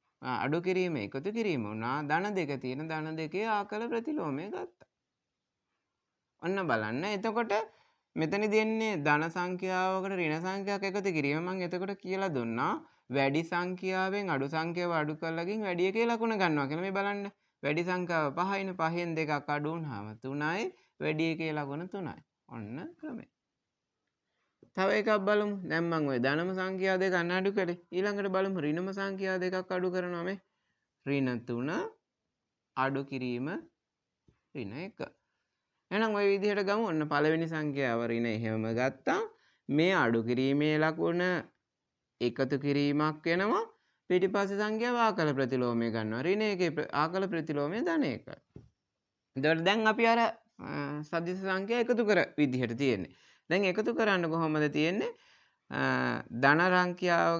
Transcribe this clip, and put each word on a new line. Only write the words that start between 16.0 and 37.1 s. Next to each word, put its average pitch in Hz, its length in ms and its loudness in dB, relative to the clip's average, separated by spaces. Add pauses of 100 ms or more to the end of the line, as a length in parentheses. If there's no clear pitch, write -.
ලකුණ 226 320 0
ගන්නවා 151 300 2
කියලා. 156 140 -4
මේ 190 100 -4
බලන්න. 202 400 -4 (320)
වැඩි 151 200 0
සංඛ්‍යාව 175 420 0 (100)
පහයිනේ. 190 380 -2
පහෙන් 170 420 -2
දෙකක් 151 340 -2
අඩු 147 200 -2
වුණාම 143 380 -6 (100)
තුනයි. 151 460 -4 (360)
වැඩි 156 320 -2
එකේ 160 220 -4
ලකුණ 151 340 -6
තුනයි. 180 320 -8 (280)
ඔන්න 117 300 -10 (160)
ක්‍රමය. 302 320 -12 (1500)
තව 190 200 0
එකක් 214 260 2
බලමු. 208 380 2 (120)
දැන් 160 160 0
මං 160 240 0
ඔය 131 120 0
ධනම 147 340 0
සංඛ්‍යා 190 440 0
දෙක 185 160 2
අන්න 175 180 0
අඩු 190 200 2
කළේ. 180 280 -2 (120)
ඊළඟට 202 360 -2
බලමු 190 320 0
ඍණම 156 320 0
සංඛ්‍යා 190 460 -4
දෙකක් 185 340 -2
අඩු 185 200 0
කරනවා 180 320 -2
මේ. 190 160 -4 (640)
ඍණ 135 400 0
තුන 120 240 -4 (1080)
අඩු 139 280 0
කිරීම 127 420 -4 (1040)
ඍණ 104 260 -8
එක. 190 220 -12 (920)
එහෙනම් 214 240 2
ඔය 202 120 2
විදිහට 202 360 2
ගමු. 202 220 2
ඔන්න 160 220 2
පළවෙනි 156 400 4